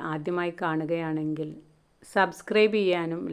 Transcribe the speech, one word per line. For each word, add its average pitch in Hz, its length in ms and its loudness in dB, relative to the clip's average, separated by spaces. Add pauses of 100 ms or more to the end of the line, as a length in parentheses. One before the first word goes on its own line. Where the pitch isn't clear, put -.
(120)
ആദ്യമായി 175 400 -2 (100)
കാണുകയാണെങ്കിൽ 156 880 -2 (640)
സബ്സ്ക്രൈബ് 208 680 4
ചെയ്യാനും 175 420 0 (100)